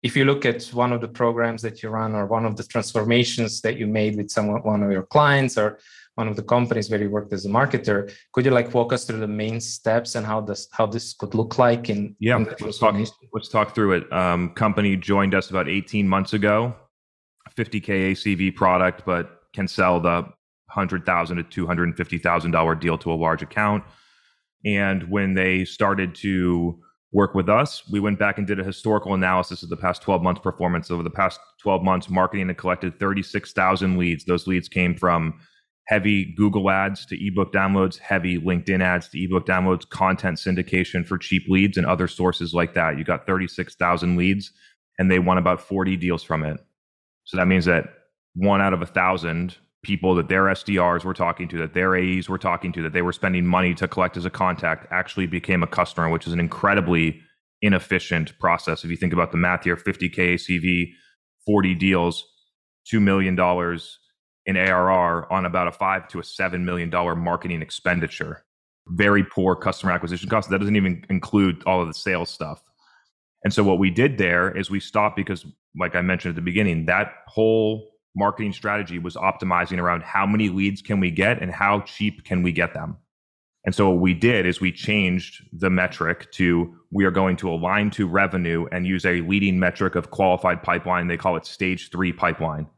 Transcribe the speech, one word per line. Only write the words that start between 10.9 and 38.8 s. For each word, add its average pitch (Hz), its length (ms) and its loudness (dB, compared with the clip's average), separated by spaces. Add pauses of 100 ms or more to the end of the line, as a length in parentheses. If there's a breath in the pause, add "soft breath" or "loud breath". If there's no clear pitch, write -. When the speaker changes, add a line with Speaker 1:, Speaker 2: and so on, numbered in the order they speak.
Speaker 1:
could - 220 -10
look 113 220 -2
like 120 320 4
in, 104 300 -4
Speaker 2:
Yeah, 117 160 2
Speaker 1:
in 117 80 2
the 104 60 -2
Speaker 2:
let's - 300 -10
talk, 107 160 4
Speaker 1:
transformation? 107 180 -4 (180)
Speaker 2:
let's - 160 -8
talk 107 280 0
through 104 180 4
it. - 180 -2
Um, 87 440 0
company 104 420 2
joined 98 380 2
us 95 160 0
about 90 180 -2
eighteen 98 380 -2
months 95 260 0
ago, 107 420 2 (800)
fifty 110 240 -4
K 95 320 0
A 95 40 0
C 104 180 -2
V 92 160 0
product, 90 560 2
but 87 380 -4 (100)
can 98 140 -4
sell 90 320 2
the 85 280 0 (400)
hundred 92 380 -4
thousand 87 320 0
to 82 60 -6
two 87 240 -6
hundred 87 160 0
and 85 120 -2
fifty 87 220 -6
thousand 85 340 0
dollar 82 220 2
deal 80 240 0
to 82 140 -4
a - 20 0
large 80 300 0
account. 104 400 -2 (840 soft breath)
And 98 460 0
when 98 240 0
they 92 280 2
started 95 520 0
to 87 640 0 (340 soft breath)
work 98 220 4
with 92 140 2
us, 127 400 2
we 104 100 -2
went 101 180 0
back 101 200 0
and 104 100 -4
did 101 100 -2
a 95 60 -4
historical 101 500 -2
analysis 92 500 0
of 82 60 -14
the 85 60 -6
past 90 260 -2
twelve 92 200 2
months' 90 200 0
performance. 87 500 -2
Over 85 120 -2
the 82 60 -6
past 95 300 -2 (220)
twelve 95 220 0
months, 92 260 0
marketing 92 380 0
had 90 100 -6
collected 90 420 -4
thirty-six 98 540 -4
thousand 92 440 2
leads. 87 280 0
Those 90 200 0
leads 92 240 -2
came 87 260 0
from 85 440 0 (480 soft breath)
heavy 101 360 2
Google 98 460 0
ads 95 380 -2
to 98 200 -8
ebook 95 240 -2
downloads, 95 460 2
heavy 90 420 -2
LinkedIn 92 420 0